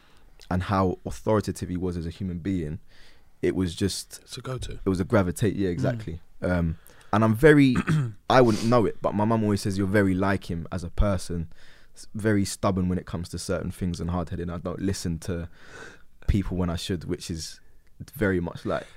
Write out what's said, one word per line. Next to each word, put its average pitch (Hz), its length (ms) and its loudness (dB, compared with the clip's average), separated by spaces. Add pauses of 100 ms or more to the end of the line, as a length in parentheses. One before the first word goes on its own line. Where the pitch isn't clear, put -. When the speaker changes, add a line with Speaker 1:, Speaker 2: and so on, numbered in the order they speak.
(520)
Speaker 1:
and 92 120 0
how 95 420 2
authoritative 98 640 -2
he 90 80 -4
was 87 200 -4
as 82 80 -6
a 82 40 -6
human 87 300 -6
being, 87 400 -4 (600)
it 90 140 2
was 87 200 0
just - 480 -4
Speaker 2:
It's - 140 -16
a 127 40 -10
go-to. 131 320 -6 (120)
Speaker 1:
it 98 40 4
was 92 100 2
a 95 60 0
gravitate, 98 500 2
yeah, 98 140 0
Speaker 2:
Mm. 87 40 -2
Speaker 1:
exactly. 107 480 -4 (200)
Um, 85 360 0 (360)
and 107 100 4
I'm 110 120 4
very, 139 400 8 (260)
<clears throat> 113 280 -6
I 127 120 8
wouldn't 107 240 4
know 113 200 6
it, - 160 -2
but - 120 0
my 101 120 2
mum 113 180 2
always 104 180 2
says, 98 160 -2
"You're 98 100 2
very 98 260 4
like 95 380 0
him 82 200 -6
as 85 120 -6
a 85 60 -8
person, 90 580 0 (480)
s-, - 180 -18
very 104 320 2
stubborn 92 440 0
when 90 80 0
it - 80 -6
comes 87 240 -8
to 90 100 -8
certain 85 320 -4
things 87 300 -4
and 85 100 -4
hard-headed. 87 380 -4
I 87 80 -8
don't 87 240 -8
listen 95 380 -2
to 85 280 -6 (800)
people 95 300 2
when 90 120 0
I 82 60 -2
should," 85 300 -4
which 87 260 -6
is 80 280 -8 (540)
very 95 280 2
much - 240 -8
like 87 200 -2 (120)